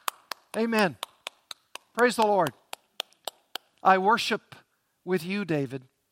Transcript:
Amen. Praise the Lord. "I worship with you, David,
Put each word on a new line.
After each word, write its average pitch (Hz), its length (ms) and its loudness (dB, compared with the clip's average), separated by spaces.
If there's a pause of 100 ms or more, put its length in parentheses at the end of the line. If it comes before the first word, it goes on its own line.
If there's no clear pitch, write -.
(560)
Amen. 214 400 0 (1000)
Praise 240 180 4
the 220 120 2
Lord. 185 260 2 (1300)
"I 190 160 4
worship 202 580 0 (480)
with 180 200 -4
you, 196 200 -6
David, 139 460 -4 (220)